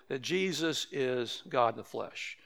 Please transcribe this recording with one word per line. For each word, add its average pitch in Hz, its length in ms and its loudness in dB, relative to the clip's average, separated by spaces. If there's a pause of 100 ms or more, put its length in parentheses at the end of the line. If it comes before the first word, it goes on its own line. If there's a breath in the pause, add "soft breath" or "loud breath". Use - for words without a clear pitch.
that 135 140 -2
Jesus 160 680 0
is 127 560 0
God 117 260 6
in 113 40 -10
the 107 40 -10
flesh. - 640 -8